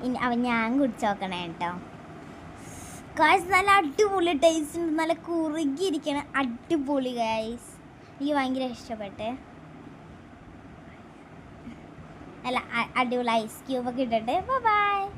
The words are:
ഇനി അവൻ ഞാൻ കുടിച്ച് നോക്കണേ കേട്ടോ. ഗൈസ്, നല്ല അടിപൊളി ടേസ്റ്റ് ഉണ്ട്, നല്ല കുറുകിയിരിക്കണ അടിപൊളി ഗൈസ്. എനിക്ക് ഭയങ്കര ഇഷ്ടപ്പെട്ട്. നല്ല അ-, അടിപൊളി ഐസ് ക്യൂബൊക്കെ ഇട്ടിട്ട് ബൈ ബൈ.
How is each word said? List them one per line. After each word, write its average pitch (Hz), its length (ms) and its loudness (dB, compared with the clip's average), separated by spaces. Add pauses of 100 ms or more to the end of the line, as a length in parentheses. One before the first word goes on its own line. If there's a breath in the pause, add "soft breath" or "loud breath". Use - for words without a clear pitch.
ഇനി 254 180 0
അവൻ 240 140 2 (100)
ഞാൻ 233 320 2
കുടിച്ച് 233 260 2
നോക്കണേ 196 380 0
കേട്ടോ. 170 260 -4 (1500 loud breath)
ഗൈസ്, 330 360 8
നല്ല 381 160 6 (100)
അടിപൊളി 349 520 4 (120)
ടേസ്റ്റ് 320 360 6
ഉണ്ട്, 330 200 0
നല്ല 320 140 2 (140)
കുറുകിയിരിക്കണ 311 920 0 (220)
അടിപൊളി 262 720 0 (100)
ഗൈസ്. 220 440 -2 (460 loud breath)
എനിക്ക് 285 240 0
ഭയങ്കര 262 280 2 (120)
ഇഷ്ടപ്പെട്ട്. 214 520 -8 (3250)
നല്ല 247 140 0 (200)
അ-, 226 120 0 (100)
അടിപൊളി 247 400 2
ഐസ് 214 180 -8 (100)
ക്യൂബൊക്കെ 254 380 0
ഇട്ടിട്ട് 226 300 2 (140)
ബൈ 523 180 4
ബൈ. 415 320 4 (180)